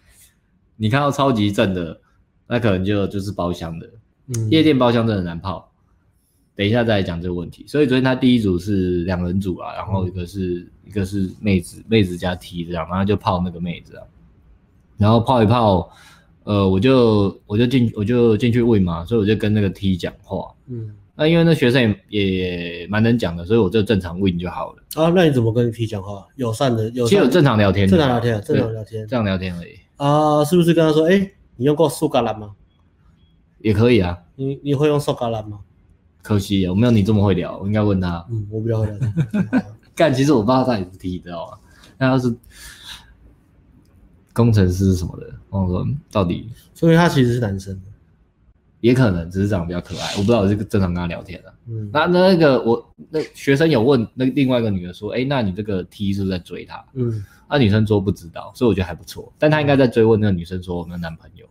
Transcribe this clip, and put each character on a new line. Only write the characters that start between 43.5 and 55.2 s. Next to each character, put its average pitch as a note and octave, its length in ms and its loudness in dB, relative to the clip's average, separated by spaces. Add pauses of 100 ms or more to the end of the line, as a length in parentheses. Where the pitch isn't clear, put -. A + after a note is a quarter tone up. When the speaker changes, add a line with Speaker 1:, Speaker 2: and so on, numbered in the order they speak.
Speaker 1:
工 A#2 180 4
程 F#2+ 200 4
师 F#2+ 240 2
什 E2+ 100 -4
么 - 140 -10
的， - 80 -16 (220)
我 F#2+ 180 -4
说 F#2 180 -4 (240)
到 G2 160 0
底 F2+ 240 -6 (240)
Speaker 2:
说 E3 160 2
明 E3 80 6
他 E3+ 100 4
其 C#3 160 2
实 A#2+ 120 2
是 B2 40 -2
男 G2 200 -4
生。 F#2+ 200 -12 (1000)
Speaker 1:
也 A#2+ 160 4
可 B2 160 4
能， E2+ 180 -4
只 F#2+ 140 -2
是 G2+ 40 0
长 G2+ 120 -2
得 E2+ 80 -6
比 F2 40 -8
较 F2+ 80 -6
可 F2 220 -10
爱， E2 120 -8
我 - 40 -8
不 G2+ 60 -2
知 A2 80 2
道， A#2 80 4
我 G2 80 2
就 G#2 160 0
正 G#2 180 -2
常 F2+ 100 0
跟 F2 40 -4
他 F2 100 -6
聊 E2+ 160 -8
天 F2 200 -18
啊。 - 120 -20 (140)
Speaker 2:
嗯。 A2 260 -10
Speaker 1:
那， D#3 140 0
那 F3+ 280 4
个， D3 280 4
我， A2+ 200 0 (280)
那 D#3 100 -4 (140)
学 C#3 200 0
生 D#3+ 140 2
有 A#2 140 2
问 B2 320 2
那 B2+ 100 -2
另 C3 240 0
外 B2 100 2
一 A2+ 40 0
个 A2 80 0
女 F2+ 160 -4
的 F2+ 40 -14
说 G#2 220 -12
：“哎， B2+ 100 -2